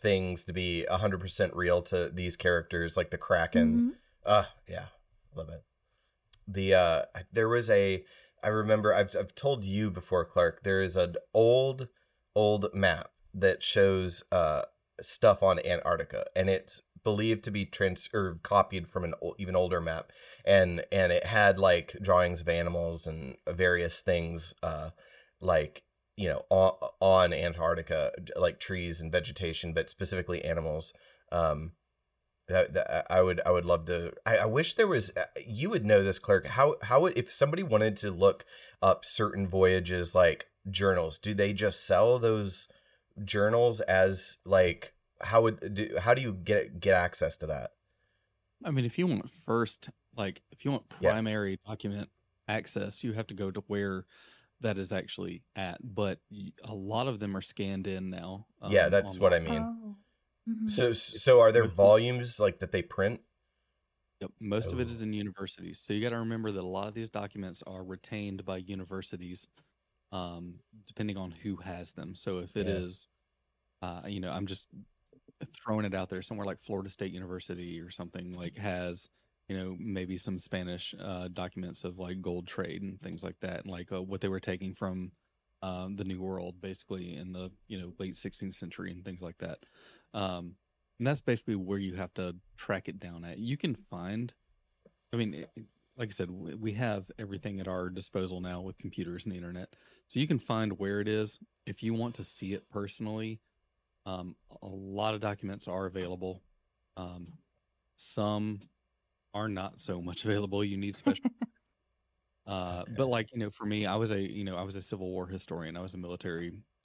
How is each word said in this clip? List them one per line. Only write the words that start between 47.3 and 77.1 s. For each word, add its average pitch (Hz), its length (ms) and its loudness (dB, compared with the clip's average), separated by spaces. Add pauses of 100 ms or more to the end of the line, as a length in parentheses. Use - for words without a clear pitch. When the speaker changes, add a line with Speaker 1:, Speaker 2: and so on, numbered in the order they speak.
Speaker 1:
to 78 100 -8
that? 69 240 -6 (960)
Speaker 3:
I 160 60 -4
mean, 135 140 0
if 117 120 -4
you 180 100 2
want 123 220 -2
first, - 600 -2 (280)
like, 98 240 -6 (100)
if - 140 -18
you 139 60 0
want - 180 -6 (100)
Speaker 1:
Yeah. 90 120 4
Speaker 3:
primary 107 560 -2
document 101 420 -8 (380)
access, 104 560 -4
you 117 100 -4
have 110 140 -6
to 101 80 -14
go 98 160 -4
to 95 160 -8
where 98 380 -4 (560)
that 104 160 -2
is 95 140 -6
actually 92 520 -6 (120)
at. 90 280 -6
But 101 360 -4 (120)
y-, 101 200 -12 (120)
a 107 100 -12
lot 107 340 -2
of 113 120 -4
them 98 180 -4
are 92 40 -4
scanned 98 460 -6
in 92 220 -6
now, 92 380 -12 (140)
Speaker 1:
Yeah, 98 240 4
Speaker 3:
um, 90 60 2
Speaker 1:
that's 95 280 2
what 92 140 6
I 85 40 6
Speaker 3:
online. 82 140 -2
Speaker 1:
mean. 76 100 0
Speaker 2:
Oh. 208 340 -8 (540)
Mm-hmm. 220 160 -4
Speaker 1:
So, 123 240 2
s-, - 320 0
so 127 200 10
are 110 100 10
there 117 140 6
Speaker 3:
Most 95 80 -2
of - 40 -12
Speaker 1:
volumes, 120 600 8
like, 101 200 4
that - 120 -6
they 92 100 2
print? - 400 -2 (1000)
Speaker 3:
Yep, 101 100 -12 (100)
most 110 320 -4
of 127 60 -2
it 120 100 -2
is 113 120 -8
Speaker 1:
Oh. - 20 -4
Speaker 3:
in 107 100 -4
universities. 92 640 -8
So - 140 -6
you 107 80 0
gotta 117 180 -2
remember 113 320 -4
that 95 100 -6
a - 20 -6
lot 95 240 -6
of 107 60 -10
these - 160 -10
documents 101 540 -10
are 92 200 -6
retained 98 640 -8
by 95 120 -4
universities, 92 880 -10 (640)
um, 87 480 -10 (260)
depending 101 320 -6
on 92 140 -8
who 95 260 -8
has 87 360 -12
them. 87 220 -12
So 92 240 -6
if 87 180 -10
it 98 100 -2
Speaker 1:
Yeah. 98 60 -2
Speaker 3:
is, 90 340 -8 (720)
uh, 87 260 -8
you 101 120 -6
know, 90 120 -6
I'm 98 160 -6
just 92 200 -10 (840)
throwing 107 320 -4
it 95 80 -4
out 95 160 -4
there, 92 120 -8
somewhere 101 260 -8
like 95 120 -8
Florida 98 300 -8
State 95 240 -8